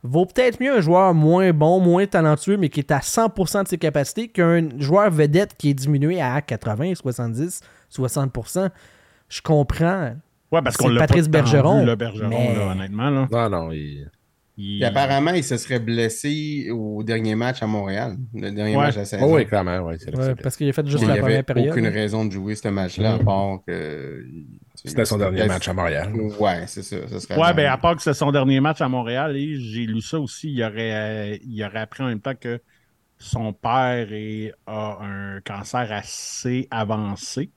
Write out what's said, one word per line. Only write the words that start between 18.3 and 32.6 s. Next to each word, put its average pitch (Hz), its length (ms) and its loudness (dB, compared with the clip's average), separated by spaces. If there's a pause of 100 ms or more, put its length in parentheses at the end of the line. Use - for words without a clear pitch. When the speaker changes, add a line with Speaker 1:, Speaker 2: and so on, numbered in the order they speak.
Speaker 4:
Le 101 180 -8
dernier 107 240 -2
Speaker 2:
Ouais. 143 120 4
Speaker 4:
match 131 80 0
de 104 40 -6
la 101 60 -6
saison. 107 240 -2
Speaker 3:
Oh 160 80 6
oui, 113 80 4
clairement, 92 340 0
ouais, 82 180 -6
c'est - 140 -14
là - 0 -
que 127 60 -4
Speaker 1:
Ouais, 131 180 0
Speaker 3:
c'est - 80 -16
Speaker 1:
parce 131 140 -4
qu'il 147 100 0
a 135 60 0
fait 151 120 -2
juste 139 160 0
Speaker 4:
Il 110 60 4
Speaker 1:
la 107 60 4
Speaker 4:
n'y 104 60 2
avait - 20 0
Speaker 1:
première 113 240 2
période. 131 260 2
Speaker 4:
aucune 113 160 2
raison 107 380 -2
de 98 80 -2
jouer 98 220 -4
ce - 120 -8
match-là, 101 500 0
Speaker 3:
Mm. 110 40 0
Speaker 4:
à - 20 4
part 98 420 0
que 76 600 -8 (500)
Speaker 3:
C'était - 300 0
son 104 120 0
dernier 95 200 0
Speaker 4:
peut-être 107 100 4
Speaker 3:
match 92 220 0
à 92 40 -2
Montréal. 87 400 -2 (240)
Speaker 4:
Ouais, 90 300 0
c'est - 160 -12
ça. 101 140 -10 (100)
Ça 98 140 -10
serait 151 160 -8
Speaker 2:
Ouais, 165 100 6
Speaker 4:
jamais 156 160 4
Speaker 2:
ben, 139 80 2
à 131 60 0
part 170 180 2
que - 60 -12
c'est 147 120 0
son 147 200 2
dernier 135 260 4
match 151 220 2
à 139 80 0
Montréal, 127 480 -2
et 147 200 -6
j'ai 113 280 -6
lu 110 160 -4
ça 160 180 -6
aussi, 147 320 -8
il 123 120 -2
aurait, 107 720 -4
euh, - 20 -16 (100)
il 107 160 -8
aurait 101 160 -8
appris 110 240 -8
en 131 40 -2
même 110 120 -4
temps 131 160 -6
que 120 240 -8 (580)